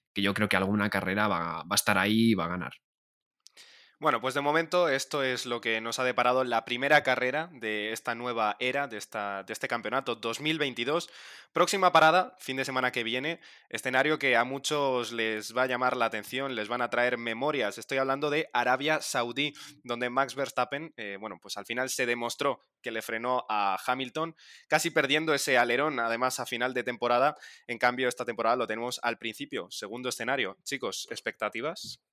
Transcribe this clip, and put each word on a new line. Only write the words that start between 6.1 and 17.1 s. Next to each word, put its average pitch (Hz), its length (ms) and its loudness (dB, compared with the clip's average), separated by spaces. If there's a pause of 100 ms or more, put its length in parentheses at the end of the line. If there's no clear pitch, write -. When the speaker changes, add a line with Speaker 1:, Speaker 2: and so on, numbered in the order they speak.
Speaker 2:
la 117 220 0
primera 139 360 4
carrera 131 520 0
de 107 380 -4
esta 117 220 -4
nueva 117 460 -2
era, 131 280 -2
de 110 100 -10
esta, 101 460 -6
de 110 100 -8
este - 140 -6
campeonato 120 480 -2
dos 113 260 -4
mil 156 160 0
veintidós. 135 500 -2 (460)
Próxima 180 380 4
parada, 160 460 6
fin 131 200 -6
de 135 80 -2
semana 127 260 0
que 117 120 -2
viene, 127 360 -4 (300)
escenario 139 480 2
que 131 180 4
a 117 80 6
muchos 131 680 -2
les 113 440 -2
va 127 60 4
a 131 40 2
llamar 127 300 2
la 120 80 2
atención, 127 500 -4
les 107 140 -4
van 123 140 -2
a 117 80 -2
traer 120 260 2